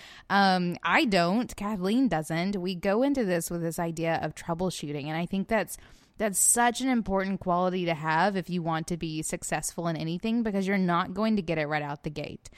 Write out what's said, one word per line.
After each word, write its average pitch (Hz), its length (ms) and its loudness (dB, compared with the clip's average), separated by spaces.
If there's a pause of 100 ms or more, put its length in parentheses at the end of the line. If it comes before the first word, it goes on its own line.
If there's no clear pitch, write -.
(300)
Um, 185 520 4
I 202 220 4
don't. 196 520 2
Kathleen 208 520 0
doesn't. 170 480 -2
We 180 180 -2
go 196 280 2
into 269 220 2
this 175 260 0
with 170 120 -4
this 165 160 -2
idea 165 440 0
of 151 120 -6
troubleshooting, 160 720 -4
and 156 100 -4
I 170 100 -2
think 190 220 -2
that's, 214 280 -2 (420)
that's 196 200 0
such 240 420 4
an 262 80 0
important 196 500 0
quality 180 460 0
to 165 100 0
have 160 420 2
if 180 140 -4
you 175 100 -2
want 160 280 -2
to 175 80 -2
be 156 260 -6
successful 170 640 -4
in 165 100 0
anything, 175 460 -2
because 196 240 0
you're 196 100 2
not 180 380 2
going 214 220 2
to 196 60 0
get 160 160 -2
it 151 80 0
right 151 160 -2
out 147 200 -8
the 156 80 -6
gate. - 460 -10